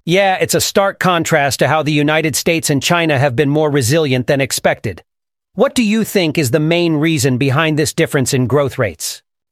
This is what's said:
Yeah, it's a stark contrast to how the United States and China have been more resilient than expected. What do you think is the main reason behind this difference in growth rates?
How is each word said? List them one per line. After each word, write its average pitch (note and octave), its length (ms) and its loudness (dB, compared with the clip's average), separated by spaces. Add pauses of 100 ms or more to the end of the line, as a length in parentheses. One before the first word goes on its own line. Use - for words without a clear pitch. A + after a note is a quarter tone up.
Yeah, F#3 300 2
it's D#3+ 180 -2
a D#3 80 0
stark G3 360 -2
contrast D#3+ 600 0
to D3 100 2
how D#3 140 0
the D3 100 -2
United D3+ 440 0
States E3 340 -2
and C#3 120 0
China E3 360 0
have C3 180 0
been C#3+ 140 0
more D3+ 200 2
resilient C3+ 580 0
than C#3 120 2
expected. B2+ 640 -4 (480)
What C4+ 220 0
do B3+ 80 2
you G#3+ 220 2
think E3+ 340 -2
is C3 140 0
the D#3 60 2
main E3 380 2
reason C#3+ 400 0
behind C#3+ 420 0
this D3+ 140 -2
difference C#3+ 400 0
in B2+ 140 0
growth C#3 320 0
rates? - 440 -6 (300)